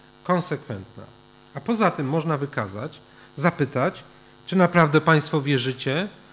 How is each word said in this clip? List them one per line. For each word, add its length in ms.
konsekwentna. 800
A 60
poza 300
tym 180
można 300
wykazać, 600
zapytać, 680
czy 100
naprawdę 440
państwo 420
wierzycie, 680